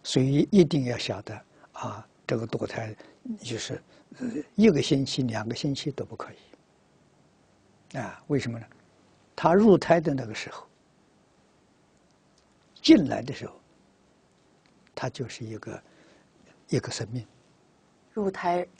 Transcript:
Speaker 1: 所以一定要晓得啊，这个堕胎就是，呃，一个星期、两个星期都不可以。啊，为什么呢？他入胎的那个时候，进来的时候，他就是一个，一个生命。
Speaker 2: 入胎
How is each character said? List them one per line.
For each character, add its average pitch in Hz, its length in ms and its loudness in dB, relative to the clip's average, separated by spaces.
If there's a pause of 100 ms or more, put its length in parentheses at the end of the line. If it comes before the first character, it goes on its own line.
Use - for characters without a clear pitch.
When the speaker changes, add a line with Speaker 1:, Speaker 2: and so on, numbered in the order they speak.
Speaker 1:
所 - 180 0
以 139 300 2
一 185 120 8
定 139 200 0
要 120 120 -4
晓 101 260 -6
得 104 180 -14 (320)
啊， 110 340 -10 (200)
这 123 100 -2
个 113 100 -4
堕 113 180 -6
胎 110 300 -8 (460)
就 117 180 -8
是， - 240 -10 (380)
呃， 254 80 -6 (260)
一 214 160 8
个 139 100 4
星 139 240 0
期、 - 180 -4
两 110 260 -4
个 120 60 -6
星 139 200 -4
期 139 160 -8
都 120 140 -6
不 - 100 -18
可 - 180 -12
以。 - 1700 -20
啊， 104 300 -12
为 143 100 0
什 120 100 -6
么 117 80 -6
呢？ 113 100 -14 (680)
他 165 200 4
入 202 220 8
胎 170 240 4
的 156 140 -2
那 127 120 -4
个 107 80 -10
时 - 160 -10
候， - 140 -16 (2250)
进 208 280 8
来 107 120 -4
的 131 140 -8
时 - 120 -12
候， - 80 -14 (1400)
他 131 140 -4
就 120 180 -8
是 - 180 -12
一 110 140 -10
个， - 240 -14 (840)
一 135 100 2
个 120 100 -6
生 113 220 -8
命。 120 160 -8 (880)
Speaker 2:
入 202 160 -2
胎 180 360 -2 (140)